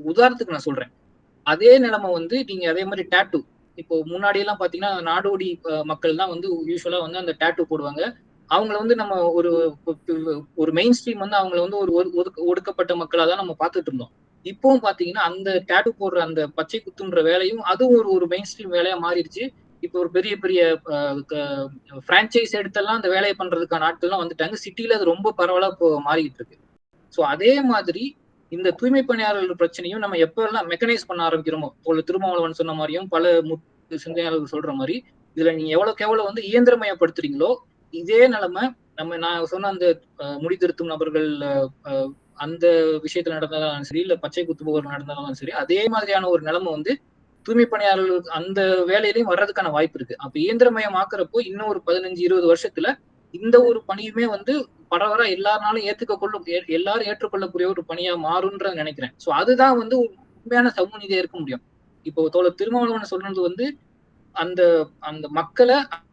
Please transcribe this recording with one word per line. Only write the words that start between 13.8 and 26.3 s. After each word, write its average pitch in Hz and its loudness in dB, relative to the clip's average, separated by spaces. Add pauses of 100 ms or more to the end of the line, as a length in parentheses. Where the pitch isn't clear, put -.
இருந்தோம். 127 -8 (340)
இப்பவும் 233 2
பாத்தீங்கன்னா 190 -2
அந்த 190 -2
டாட்டூ 202 2 (100)
போடுற 180 -2
அந்த 160 -2
பச்சை 160 -6
குத்துன்ற 180 -2
வேலையும் 185 2
அதுவும் 233 6
ஒரு, 214 2
ஒரு 180 4
மெயின் 262 -4
ஸ்ட்ரீம் 190 -10
வேலையா 175 2
மாறிடுச்சு. 175 -4 (320)
இப்போ 175 -6
ஒரு 175 0
பெரிய 190 0
பெரிய, 175 2 (100)
அ, 143 -2
க-, 143 -6 (360)
பிரான்சைஸ் 220 2
எடுத்தெல்லாம் 208 -2
அந்த 196 -2
வேலையை 190 2
பண்றதுக்கான 165 -2
ஆட்கள்லாம் 175 -2
வந்துட்டாங்க. 165 -4
சிட்டில 226 -6
அது 208 2
ரொம்ப 190 0
பரவலா 185 2
இப்போ 160 2
மாறிக்கிட்டு 151 0